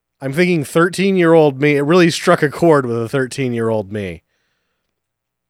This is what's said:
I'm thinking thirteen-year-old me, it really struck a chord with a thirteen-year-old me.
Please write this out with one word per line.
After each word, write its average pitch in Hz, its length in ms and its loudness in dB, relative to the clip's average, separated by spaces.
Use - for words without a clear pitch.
I'm 135 120 -8
thinking 175 320 0
thirteen-year-old 165 960 2
me, 147 160 2
it 139 60 0
really 170 280 4
struck - 320 0
a 147 60 2
chord 143 380 2
with 117 140 -4
a 113 80 -6
thirteen-year-old 117 840 -4
me. 95 300 -10